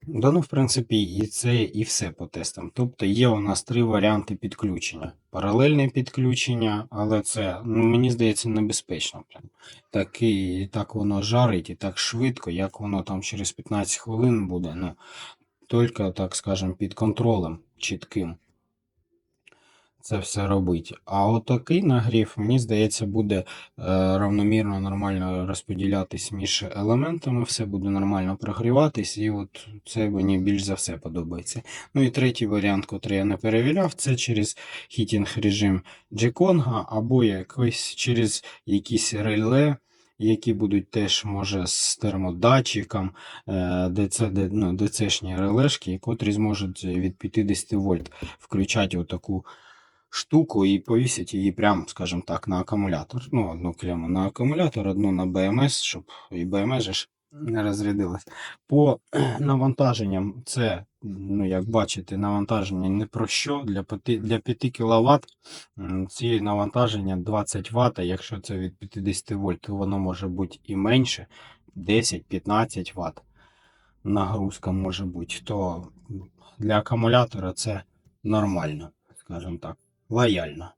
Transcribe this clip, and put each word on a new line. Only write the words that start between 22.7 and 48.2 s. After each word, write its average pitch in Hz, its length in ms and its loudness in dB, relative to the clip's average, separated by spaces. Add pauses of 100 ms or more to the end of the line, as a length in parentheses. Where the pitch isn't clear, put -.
буде, 101 300 0
е, 92 80 0 (720)
равномірно, 104 640 2
нормально 95 680 -2
розподілятись 98 840 -4
між 98 340 -4 (100)
елементами, 123 680 0
все 110 220 -4
буде 98 240 -2
нормально 98 520 0
прогріватись, 117 760 2
і 107 120 -2
от 101 380 -8 (180)
це 110 240 -2
мені 98 280 2
більш 98 260 2
за 98 100 -4
все 87 240 -6
подобається. 85 640 -8 (320)
Ну 139 100 4
і 127 60 4
третій 120 380 0
варіант, 101 380 2
котрий 98 320 -2
я 98 80 2
не 101 120 0
перевіряв, 131 560 2
це 131 220 0
через 107 420 0 (320)
хітінг 104 480 0
режим 101 440 2 (300)
Gkonga 120 800 2
або 120 340 4
якось 113 720 0
через 117 480 0 (220)
якісь 101 480 0
реле, 110 600 2 (440)
які 110 340 2
будуть 101 380 0
теж, 104 340 0
може, 98 420 -2
з - 300 -2
термодатчиком, 95 1120 2 (360)
е, 90 420 0
Д 98 180 0
Ц, 113 200 0
де, 98 240 0
ну, 98 220 2
Д 101 140 2
Ц 104 220 0 (280)
релешки, 101 640 2
котрі 113 300 -2
зможуть 101 540 0
від 90 320 -2
п'ятдесяти 101 600 -2
вольт 95 340 0 (280)